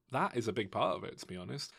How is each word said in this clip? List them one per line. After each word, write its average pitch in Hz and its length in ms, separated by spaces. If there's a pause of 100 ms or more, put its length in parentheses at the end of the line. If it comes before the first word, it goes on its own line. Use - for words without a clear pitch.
(120)
that 143 260
is 113 100
a 101 60
big 101 160
part 107 260
of 98 80
it, 98 180
to - 40
be 90 100
honest. 101 440